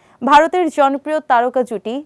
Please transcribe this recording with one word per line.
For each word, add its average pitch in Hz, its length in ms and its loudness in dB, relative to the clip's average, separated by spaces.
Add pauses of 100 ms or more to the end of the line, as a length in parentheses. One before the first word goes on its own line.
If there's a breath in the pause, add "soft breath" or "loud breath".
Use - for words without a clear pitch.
(240 soft breath)
ভারতের 320 440 2
জনপ্রিয় 285 520 -2
তারকা 247 420 0
জুটি 233 440 -8